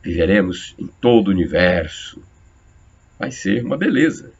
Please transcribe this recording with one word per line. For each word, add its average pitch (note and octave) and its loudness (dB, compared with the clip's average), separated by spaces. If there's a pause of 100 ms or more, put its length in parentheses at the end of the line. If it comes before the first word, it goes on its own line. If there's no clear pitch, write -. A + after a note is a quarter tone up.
viveremos F2+ 0
em - -10 (140)
todo A#2 6
o G2 2
universo. F2 -2 (960)
Vai - -8
ser A#2+ -2
uma - -4
beleza. - 0